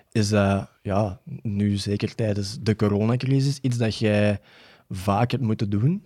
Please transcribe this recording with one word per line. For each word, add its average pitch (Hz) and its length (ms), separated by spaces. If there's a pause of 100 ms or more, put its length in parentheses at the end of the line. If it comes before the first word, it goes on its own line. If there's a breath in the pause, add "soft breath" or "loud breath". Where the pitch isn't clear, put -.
(120 loud breath)
is, 104 200
eh, 98 320 (180)
ja, 98 380 (220)
nu 101 360
zeker 101 380
tijdens 101 460
de 107 140
coronacrisis 123 840
iets 123 180
dat 110 200
jij 104 420 (500 soft breath)
vaak 98 420
hebt 127 120
moeten 107 260
doen 127 360